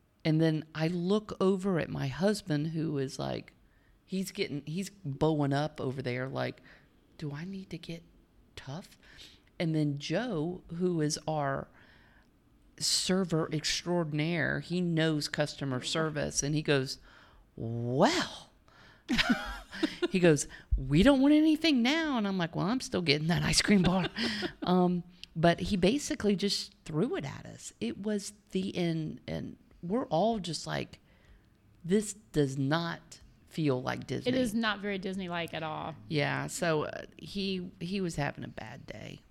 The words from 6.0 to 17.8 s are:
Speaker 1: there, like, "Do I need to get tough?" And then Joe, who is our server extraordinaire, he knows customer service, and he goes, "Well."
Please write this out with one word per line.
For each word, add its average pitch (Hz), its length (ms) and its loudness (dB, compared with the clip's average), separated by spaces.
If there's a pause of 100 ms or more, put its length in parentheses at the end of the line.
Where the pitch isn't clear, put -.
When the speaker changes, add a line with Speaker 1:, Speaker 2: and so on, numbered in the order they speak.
Speaker 1:
there, 127 260 -4
like, 127 340 -6 (560)
"Do 147 140 -8
I 151 120 -8
need 190 260 -12
to 165 80 -10
get 165 240 -12 (540)
tough?" - 400 -12 (640)
And 160 140 0
then 147 240 2
Joe, 175 640 -2 (160)
who 175 220 2
is 151 180 0 (100)
our 143 400 -2 (1120)
server 165 720 0
extraordinaire, 151 1080 0
he 175 200 -2
knows 160 480 2
customer 139 540 -2
service, 147 600 -2
and 143 120 -2
he 151 80 0
goes, 135 360 0 (580)
"Well." 123 920 0 (600)